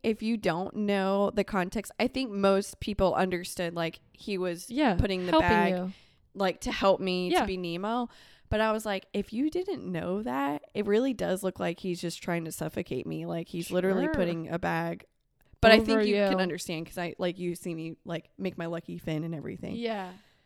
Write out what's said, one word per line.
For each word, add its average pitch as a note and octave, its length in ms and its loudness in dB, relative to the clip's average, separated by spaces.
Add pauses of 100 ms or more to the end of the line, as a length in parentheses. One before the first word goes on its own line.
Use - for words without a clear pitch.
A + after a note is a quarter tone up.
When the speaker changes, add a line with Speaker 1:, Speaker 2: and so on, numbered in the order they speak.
Speaker 1:
if G#3+ 180 0
you A3+ 140 2
don't F#3 400 -2
know G3+ 580 2
the G3+ 80 2
context, F#3+ 560 -2
I A3 80 2
think C4 240 -4
most G3 480 2
people G3 360 2
understood, F3+ 600 -2
like, E3 240 -4 (140)
he G3 260 -6
was F3+ 320 -4
Speaker 2:
Yeah, B3 240 4
Speaker 1:
putting F#3 320 2
the F3+ 60 0
Speaker 2:
helping D#4 160 6
Speaker 1:
bag, F3 240 6
Speaker 2:
you. F#3 200 -2 (440)
Speaker 1:
like, F#3+ 240 0
to B3 100 -6
help - 300 4
me F3+ 320 0
Speaker 2:
Yeah. F4+ 80 6
Speaker 1:
to A3+ 80 2
be F#3 80 -2
Nemo. G3 520 -2 (400)
But G#3+ 120 2
I A3 100 4
was G#3+ 160 -2
like, G3 260 -4
"If G3+ 200 -4
you C#4 180 0
didn't F4+ 400 -4
know F3+ 320 -2
that, C#4 400 -2 (100)
it G3+ 140 -2
really A#3+ 280 4
does F#3 280 -2
look F#3+ 160 -2
like F3 220 -4
he's F3+ 200 -4
just E3+ 220 -8
trying E3+ 220 -2
to D#3+ 80 -8
suffocate - 560 -6
me. D#3+ 180 -6
Like, E3+ 220 -6
he's F3 240 -8
literally F#3+ 320 2
Speaker 2:
Sure. D#4 100 0
Speaker 1:
putting E3+ 360 0
a E3+ 100 -4
bag." E3+ 440 -4 (560)
But A3 120 8
I A3 60 10
think A3 200 2
Speaker 2:
Over G#3+ 60 2
Speaker 1:
you G#3 100 4
can G3+ 200 4
Speaker 2:
you. F#3+ 40 2
Speaker 1:
understand E3+ 480 -2
'cause - 100 -14
I, F3 220 -6
like, F3+ 220 -2
you F3 160 -4
see E3+ 180 -8
me, D#3+ 300 -10
like, E3+ 340 -8
make F#3+ 180 -4
my E3+ 100 -6
lucky E3+ 320 -8
fin D#3+ 260 -4
and E3 100 -6
everything. - 400 -8
Speaker 2:
Yeah. A3 380 -6 (340)